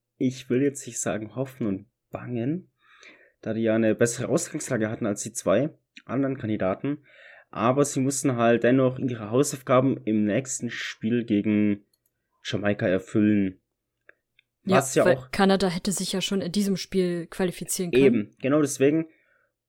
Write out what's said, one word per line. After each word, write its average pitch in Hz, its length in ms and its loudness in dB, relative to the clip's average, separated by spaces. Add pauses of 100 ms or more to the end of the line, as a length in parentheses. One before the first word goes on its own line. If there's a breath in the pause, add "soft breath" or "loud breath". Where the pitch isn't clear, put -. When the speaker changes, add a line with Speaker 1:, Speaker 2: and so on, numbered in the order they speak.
(160)
Speaker 1:
ich 127 340 -4
will 131 140 2
jetzt 135 240 -2
nicht 117 140 -8
sagen 107 340 -6
hoffen 127 320 -6
und 95 240 -6 (180)
bangen, 123 640 -6 (680 soft breath)
da 110 120 -6
die 113 100 -2
ja 110 120 2
eine 110 180 4
bessere 117 360 0
Ausgangslage 123 600 -2
hatten 113 160 -6
als 104 160 -4
die 107 120 -10
zwei 113 440 0 (280)
anderen 135 320 -4
Kandidaten, 107 680 -4 (540 loud breath)
aber 131 280 2
sie 139 140 -4
mussten 135 360 0
halt 117 280 4
dennoch 127 360 4
ihre 110 320 -6
Hausaufgaben 135 760 2
im 107 200 2
nächsten 120 440 -2
Spiel 113 560 -4
gegen 104 600 2 (580)
Jamaika 101 440 -2
erfüllen. 98 720 2 (1040)
Speaker 2:
Ja, 190 140 2
Speaker 1:
Was - 180 0
ja 156 100 4
Speaker 2:
weil 175 120 4
Speaker 1:
auch - 140 -14
Speaker 2:
Kanada 196 380 4
hätte 180 220 -4
sich 185 200 -4
ja 190 100 -4
schon 196 200 -2
in 180 100 -6
diesem 196 260 0
Spiel 175 500 -2
qualifizieren 180 640 -4
können. 127 120 6
Speaker 1:
Eben, 117 360 2
genau 147 220 2
deswegen 147 480 2 (600 soft breath)